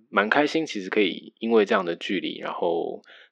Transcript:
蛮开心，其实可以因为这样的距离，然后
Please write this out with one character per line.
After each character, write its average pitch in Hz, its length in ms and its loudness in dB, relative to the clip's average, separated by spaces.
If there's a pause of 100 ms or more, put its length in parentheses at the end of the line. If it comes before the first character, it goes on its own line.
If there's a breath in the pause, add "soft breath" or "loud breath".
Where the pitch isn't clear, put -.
蛮 104 220 0
开 147 160 4
心， 160 180 0
其 107 160 -8
实 92 80 -6
可 107 140 2
以 - 380 -4
因 - 100 -2
为 214 160 6
这 220 80 2
样 196 100 2
的 170 100 -4
距 180 260 -4
离， 156 180 -8
然 156 160 -8
后 - 480 -2 (300 loud breath)